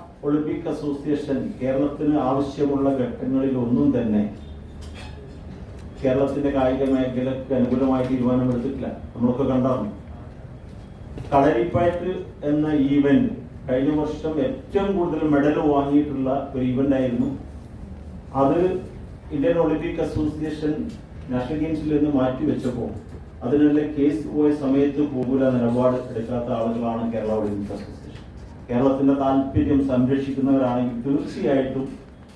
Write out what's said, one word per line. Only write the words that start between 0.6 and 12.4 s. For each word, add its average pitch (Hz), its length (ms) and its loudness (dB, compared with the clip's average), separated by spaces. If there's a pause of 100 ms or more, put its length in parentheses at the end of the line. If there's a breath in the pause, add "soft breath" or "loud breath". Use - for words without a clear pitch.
അസോസിയേഷൻ 139 640 -2 (220)
കേരളത്തിന് 147 540 0 (140)
ആവശ്യമുള്ള 139 600 2 (120)
ഘട്ടങ്ങളിൽ 131 640 0
ഒന്നും 123 260 4 (100)
തന്നെ 107 240 2 (1800)
കേരളത്തിന്റെ 139 520 2
കായിക 131 360 2
മേഖലക്ക് 127 640 0
അനുകൂലമായ 127 540 4
തീരുമാനമെടുത്തിട്ടില്ല. 123 760 2 (260)
നമ്മളൊക്കെ 120 360 2
കണ്ടതാണ്. 127 380 2 (1400)
കളരിപ്പയറ്റ് 170 800 2 (380)